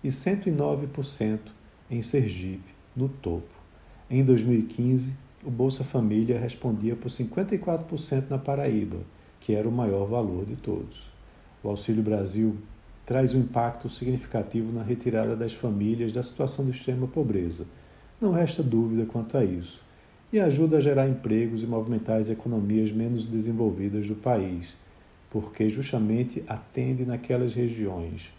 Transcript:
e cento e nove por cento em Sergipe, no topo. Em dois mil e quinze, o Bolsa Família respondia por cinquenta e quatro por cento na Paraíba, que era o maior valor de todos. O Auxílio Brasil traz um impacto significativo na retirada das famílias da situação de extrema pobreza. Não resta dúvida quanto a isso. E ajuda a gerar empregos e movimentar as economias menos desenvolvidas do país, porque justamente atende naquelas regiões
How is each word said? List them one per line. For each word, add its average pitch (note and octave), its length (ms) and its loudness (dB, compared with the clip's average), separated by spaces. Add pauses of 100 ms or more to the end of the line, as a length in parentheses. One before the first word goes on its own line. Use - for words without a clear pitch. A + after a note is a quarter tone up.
e C#3 80 -2
cento G3 380 -2
e E3 40 2
nove C#3+ 340 0
por C#3 180 -6
cento G#2+ 480 -4 (380)
em A#2 100 -2
Sergipe, F#2+ 720 -2 (240)
no C3 120 0
topo. E2+ 460 -6 (560)
Em C3 140 4
dois B2 180 8
mil A#2+ 160 4
e A2 40 4
quinze, B2+ 500 2 (320)
o C#3 60 -6
Bolsa C3 340 0
Família A#2 560 2
respondia A#2 560 -2
por A#2+ 140 -8
cinquenta F#3 440 -2
e F#3+ 40 -2
quatro E3 280 -2
por D3+ 120 -6
cento C3+ 320 -2
na C3+ 80 -2
Paraíba, A#2 580 0 (460)
que G#2+ 120 2
era G#2+ 140 2
o A#2 40 0
maior G2+ 340 2
valor G2+ 400 -2
de A#2 100 -8
todos. - 460 -8 (600)
O G#2 60 -4
Auxílio G#2+ 340 0
Brasil G#2 540 2 (500)
traz B2+ 280 4
um C3 60 6
impacto A#2 500 0
significativo A2+ 840 -2
na A#2 100 -4
retirada A2+ 540 0
das A2+ 160 -4
famílias A2 580 0
da B2 120 -2
situação C3+ 420 -4
de C3 60 2
extrema B2+ 360 -2
pobreza. G2 600 -2 (520)
Não G3+ 140 2
resta E3+ 300 2
dúvida A2+ 420 2
quanto A2+ 320 -4
a B2 80 6
isso. F2+ 340 -4 (540)
E G#3+ 80 4
ajuda D#3 380 6
a - 20 8
gerar C3+ 260 4
empregos A2+ 560 2
e A#2 40 -4
movimentar A2+ 520 0
as G#2+ 120 0
economias A2 600 2
menos A2+ 360 -2
desenvolvidas G#2+ 800 0
do G#2+ 80 -4
país, F#2 600 -2 (560)
porque - 380 0
justamente A#2 800 0
atende B2+ 560 -4
naquelas B2 480 -2
regiões G2 680 -4 (160)